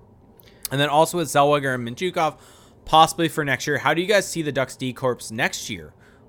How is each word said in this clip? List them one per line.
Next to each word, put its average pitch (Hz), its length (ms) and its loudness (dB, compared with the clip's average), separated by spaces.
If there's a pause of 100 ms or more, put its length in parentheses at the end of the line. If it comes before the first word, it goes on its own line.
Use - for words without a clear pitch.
(680)
And 135 100 -2
then 143 100 2
also 156 280 2
with 165 120 -2
Zellweger 143 440 4
and 123 140 -6
Mintyukov, 160 500 -4 (480)
possibly 160 440 4
for 156 140 -4
next 135 220 -2
year, 143 140 0
how 147 160 2
do 165 60 -2
you 185 60 -2
guys 196 200 2
see 165 160 -6
the 147 80 -4
Ducks 131 240 -4
D 127 180 -6
Corps 120 380 -4
next 131 400 -4
year 80 240 -12 (340)